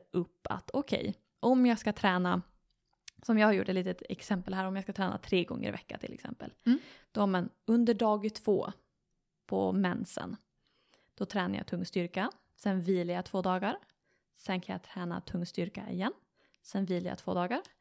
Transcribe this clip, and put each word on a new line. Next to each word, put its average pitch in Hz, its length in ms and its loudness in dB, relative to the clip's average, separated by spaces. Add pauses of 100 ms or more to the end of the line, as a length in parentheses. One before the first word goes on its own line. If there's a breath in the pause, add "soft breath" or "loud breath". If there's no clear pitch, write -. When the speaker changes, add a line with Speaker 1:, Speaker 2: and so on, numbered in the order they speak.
(120)
Speaker 1:
upp - 380 -4
att - 240 -6
okej, - 420 -2 (240)
om 254 260 6
jag 233 140 4
ska 208 140 0
träna, 180 480 2 (840)
som 220 140 4
jag 214 100 8
har 208 60 6
gjort 196 160 2
ett 190 60 0
litet 180 340 0
exempel 185 440 -4
här, 190 120 -2
om 190 100 -4
jag 190 80 -4
ska 196 100 -6
träna 196 240 -2
tre 185 260 2
gånger - 260 -4
i - 20 -2
veckan - 280 -10
till - 140 -8
exempel. - 400 -12 (120)
Speaker 2:
Mm. 247 140 6 (320 loud breath)
Speaker 1:
Då, 208 160 2
men 185 220 0 (160)
under 233 280 6
dag 214 420 2
två - 360 0 (760)
på 190 260 0
mensen, 185 640 -2 (800)
då 196 100 -4
tränar 190 320 -2
jag - 100 -8
tung 180 180 -4
styrka, 185 460 -4 (240)
sen 190 260 0
vilar 175 320 0
jag 180 120 -4
två 190 160 -2
dagar, 185 360 0 (580)
sen 185 260 -4
kan 190 120 -8
jag 180 100 -8
träna 180 380 -6
tung 175 240 -4
styrka - 440 -6
igen, 185 240 -2 (500)
sen 196 220 -2
vilar 175 240 -2
jag - 80 -4
två 185 160 -4
dagar 185 280 0 (200 soft breath)